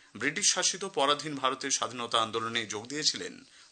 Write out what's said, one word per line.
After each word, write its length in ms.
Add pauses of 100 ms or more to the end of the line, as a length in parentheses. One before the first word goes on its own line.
(160)
ব্রিটিশ 380
শাসিত 300
পরাধীন 500
ভারতের 360
স্বাধীনতা 520
আন্দোলনে 440
যোগ 200
দিয়েছিলেন 580 (280)